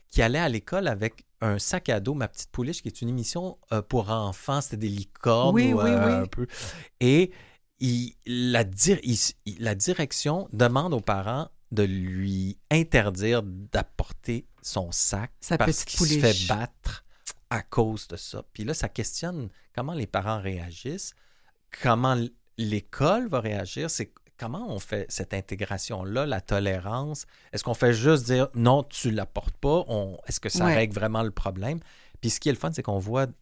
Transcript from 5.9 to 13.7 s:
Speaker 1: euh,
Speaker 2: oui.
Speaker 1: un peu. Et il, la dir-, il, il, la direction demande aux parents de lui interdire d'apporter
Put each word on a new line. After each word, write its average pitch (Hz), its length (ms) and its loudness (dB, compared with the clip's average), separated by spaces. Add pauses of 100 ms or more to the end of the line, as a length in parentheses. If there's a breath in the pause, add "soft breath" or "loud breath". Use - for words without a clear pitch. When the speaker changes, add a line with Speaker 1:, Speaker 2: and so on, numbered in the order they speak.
Speaker 1:
euh, 233 160 4
Speaker 2:
oui. 233 60 4 (100)
Speaker 1:
un - 40 -4
peu. 123 200 -4 (540 loud breath)
Et 156 320 6 (480 loud breath)
il, 120 340 0 (100)
la 123 380 2
dir-, 101 400 2
il, 120 160 2 (260)
il, 104 140 -8
la 110 160 0
direction 156 760 -2
demande 123 420 4
aux 117 60 0
parents 107 480 -2 (240)
de 104 100 4
lui 95 760 -2 (120)
interdire 113 720 2
d'apporter 101 1040 -6 (160)